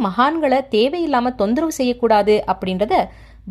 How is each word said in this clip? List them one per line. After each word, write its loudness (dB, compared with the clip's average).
மகான்களை 0
தேவையில்லாம 0
தொந்தரவு -2
செய்யக்கூடாது 2
அப்படின்றத -2